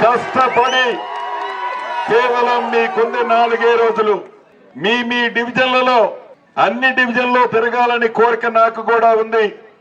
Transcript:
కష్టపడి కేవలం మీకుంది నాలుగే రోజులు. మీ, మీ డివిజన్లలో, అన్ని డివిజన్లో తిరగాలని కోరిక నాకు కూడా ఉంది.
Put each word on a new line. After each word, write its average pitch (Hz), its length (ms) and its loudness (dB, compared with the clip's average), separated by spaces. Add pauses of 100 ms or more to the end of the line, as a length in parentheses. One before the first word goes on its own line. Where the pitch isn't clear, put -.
కష్టపడి 247 880 0 (1120)
కేవలం 240 600 2
మీకుంది 233 520 0
నాలుగే 233 520 2
రోజులు. 214 480 0 (540)
మీ, 220 260 -2
మీ 240 260 -2
డివిజన్లలో, 254 880 0 (400)
అన్ని 240 340 0
డివిజన్లో 247 560 0
తిరగాలని 233 600 0
కోరిక 226 380 0
నాకు 226 360 2
కూడా 226 320 2
ఉంది. 220 460 0 (220)